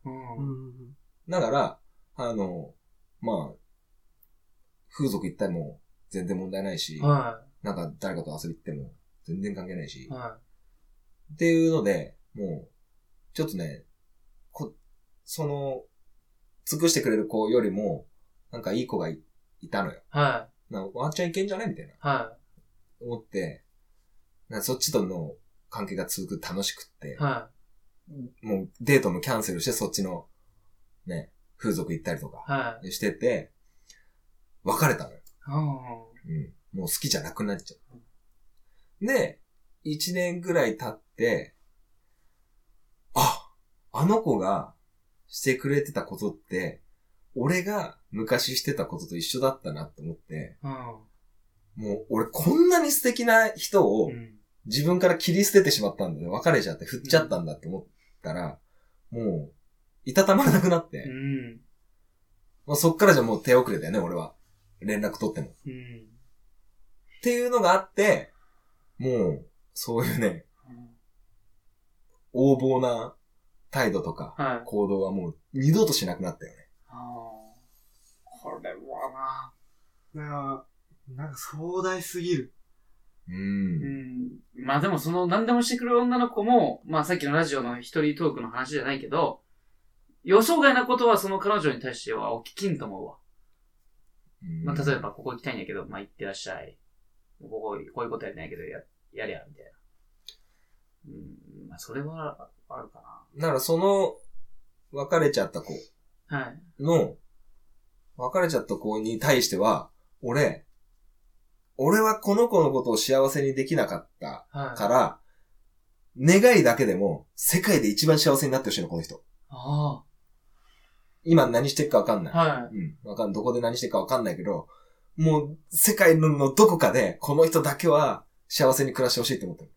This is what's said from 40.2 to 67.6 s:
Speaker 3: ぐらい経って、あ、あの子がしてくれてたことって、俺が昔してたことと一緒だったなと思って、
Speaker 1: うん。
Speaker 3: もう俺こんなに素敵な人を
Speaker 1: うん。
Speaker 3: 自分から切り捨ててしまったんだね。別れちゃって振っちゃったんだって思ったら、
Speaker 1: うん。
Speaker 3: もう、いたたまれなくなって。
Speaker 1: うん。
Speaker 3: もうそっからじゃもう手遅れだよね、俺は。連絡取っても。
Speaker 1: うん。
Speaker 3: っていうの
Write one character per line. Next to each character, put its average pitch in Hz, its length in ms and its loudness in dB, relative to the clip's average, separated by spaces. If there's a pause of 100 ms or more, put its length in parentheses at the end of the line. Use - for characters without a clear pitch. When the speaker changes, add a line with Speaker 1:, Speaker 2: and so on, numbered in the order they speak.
Speaker 3:
ぐ 175 120 -4
ら 143 140 4
い 110 100 -4
経 113 120 -8
っ - 120 -14 (160)
て、 113 380 -2 (1600)
あ、 - 360 2 (400)
あ 151 140 0
の 220 160 4
子 135 160 2
が 95 380 -2 (520)
し - 140 -10
て 131 140 2
く 135 140 -6
れ 143 120 2
て 147 100 -8
た - 120 -6
こ 95 140 -12
と 101 140 -4
っ - 40 -14
て、 - 480 -8 (500)
俺 165 300 0
が 202 340 -6 (140)
昔 123 460 -2
し - 40 -2
て 139 140 -4
た 85 100 -4
こ 80 140 -12
と 82 80 -12
と 85 100 -8
一 82 60 -6
緒 127 180 -4
だ 131 80 2
っ 135 100 -6
た 80 140 -10
な 76 140 -10
と - 160 -18
思 82 100 -10
っ - 20 -12
て、 - 460 -14
Speaker 1:
う 143 80 -10
ん。 - 20 -8
Speaker 3:
も 117 360 -14 (680)
う 104 320 -6
俺 110 180 0
こ - 260 2
ん 349 160 8
な 339 120 6
に 302 100 0
素 - 120 0
敵 240 220 0
な 226 240 6
人 - 380 2
を 107 220 0
Speaker 1:
う - 20 -8
ん。 117 240 -14 (320)
Speaker 3:
自 127 160 -2
分 180 140 2
か 180 120 4
ら 170 60 4
切 165 180 -2
り 196 120 4
捨 - 60 0
て 196 100 8
て 170 80 4
し 107 140 0
ま 98 80 0
っ - 40 -14
た 95 120 -4
ん 82 80 -6
だ 73 80 -10
ね。 85 40 -8
別 117 240 0
れ 143 80 4
ち - 80 -4
ゃ 82 60 -6
っ - 60 -12
て 82 60 -12
振 - 120 -10
っ - 60 -12
ち - 120 2
ゃ 160 80 6
っ - 60 -8
た 92 100 -2
ん 82 60 -6
だ 78 80 -8
っ - 60 -14
て 80 80 -14
思 95 140 -8
っ - 40 -20 (380)
た 80 100 -8
ら、 82 240 -8 (540)
Speaker 1:
う 117 40 -12
ん。 117 80 -6
Speaker 3:
も 85 280 -4
う、 - 20 -20 (520)
い 131 100 -4
た 196 100 6
た 196 80 6
ま 254 100 6
れ 262 80 6
な 190 80 6
く 180 100 4
な 170 100 4
っ - 100 -10
て。 - 140 -10
Speaker 1:
う 139 40 -10
ん。 131 540 -6 (1040)
Speaker 3:
も 147 80 -2
う - 20 0
そ 165 140 6
っ 160 60 2
か 208 100 6
ら 190 80 10
じ 139 60 6
ゃ - 20 4
も 113 160 0
う - 60 -8
手 123 100 6
遅 - 160 6
れ 90 100 -2
だ 80 60 -8
よ 82 60 -4
ね、 104 80 0
俺 87 160 -4
は。 80 180 -8 (460)
連 104 220 -2
絡 104 180 -4
取 110 120 -2
っ - 40 -10
て - 60 -6
も。 - 120 -10 (140)
Speaker 1:
う - 20 -10
ん。 127 40 -12
Speaker 3:
っ - 20 -14 (1500)
て 240 80 0
い 240 160 0
う 247 60 -2
の 240 100 2